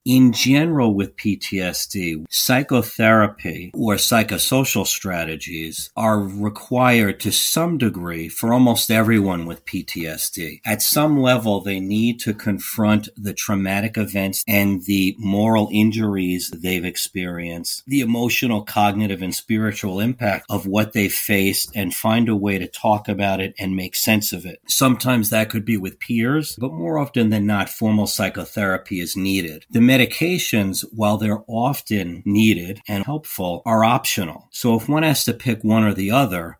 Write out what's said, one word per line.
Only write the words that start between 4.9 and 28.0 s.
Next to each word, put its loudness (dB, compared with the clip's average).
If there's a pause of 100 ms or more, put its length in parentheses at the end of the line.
are 2
required 0
to -2
some 0
degree -4
for -2
almost 4
everyone 4
with -12
P -6
T -8
S -6
D. -10
At -2
some 4
level, 2
they -2
need 0
to -2
confront 0
the -6
traumatic -2
events -2
and 2
the 2
moral 2
injuries 0
they've -4
experienced, -8
the 0
emotional, 0
cognitive, 0
and -4
spiritual -2
impact -2
of -2
what 0
they 2
faced, 0
and -4
find 0
a 2
way 0
to -6
talk -2
about -2
it -6
and -4
make -6
sense 0
of -10
it. -16
Sometimes 2
that 0
could -4
be 0
with -6
peers, -2
but -6
more -4
often 0
than 2
not, 0
formal 0